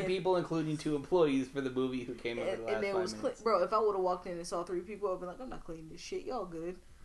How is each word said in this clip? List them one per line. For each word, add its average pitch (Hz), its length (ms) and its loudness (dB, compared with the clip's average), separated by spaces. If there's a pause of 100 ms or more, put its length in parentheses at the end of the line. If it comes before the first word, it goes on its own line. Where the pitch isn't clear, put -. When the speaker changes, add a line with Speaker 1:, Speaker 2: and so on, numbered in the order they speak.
Speaker 1:
end. 185 60 0
Speaker 2:
people, 185 300 4
including 156 400 0
two 151 180 0
employees 139 540 6
for 139 120 -2
the 131 100 -2
movie 127 320 0
who 123 100 -6
came 117 240 -4
in 131 100 -2
Speaker 1:
And, 196 120 -2
Speaker 2:
for - 60 -8
the - 20 -2
Speaker 1:
and - 80 0
Speaker 2:
last 214 140 0
Speaker 1:
it 196 40 0
Speaker 2:
five 190 80 2
Speaker 1:
was 180 120 -2
cli-, 214 100 -8
Speaker 2:
minutes. - 180 -2
Speaker 1:
bro, 208 220 4
if 180 100 2
I 220 60 4
would've 208 220 4
walked 180 260 0
in 175 100 -6
and 170 100 -8
saw 175 160 -4
three 180 180 -4
people, 196 300 -4
I'd 175 80 -2
been 180 100 -8
like, 180 120 -12
"I'm 254 80 -10
not 175 160 -10
cleaning 160 240 -10
this 165 100 -14
shit. - 260 -8
Y'all 220 200 -4
good." 170 320 -8 (280)